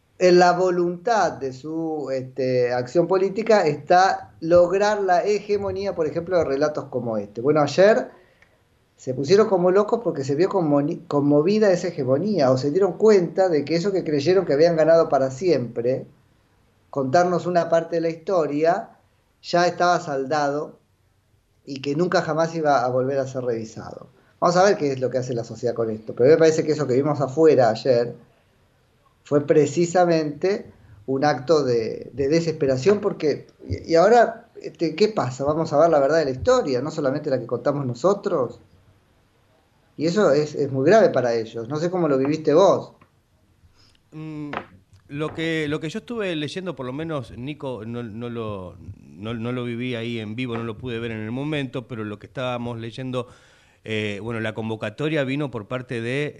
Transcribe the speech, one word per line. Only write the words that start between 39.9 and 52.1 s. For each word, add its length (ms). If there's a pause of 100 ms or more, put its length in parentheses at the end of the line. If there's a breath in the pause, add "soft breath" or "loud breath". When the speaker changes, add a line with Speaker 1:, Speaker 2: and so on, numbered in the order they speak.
Speaker 1:
y 100
eso 240
es, 240
es 160
muy 140
grave 240
para 240
ellos. 360
No 80
sé 120
cómo 180
lo 100
viviste 360
vos. 400 (1160 soft breath)
Speaker 2:
Mm, 400 (560)
lo 260
que, 360
lo 100
que 100
yo 100
estuve 360
leyendo, 400
por 100
lo 80
menos, 440
Nico, 480
no, 180
no 260
lo, 460 (240)
no, 340
no 200
lo 100
viví 320
ahí 240
en 160
vivo, 220
no 80
lo 120
pude 220
ver 120
en 100
el 100
momento, 560
pero 160
lo 160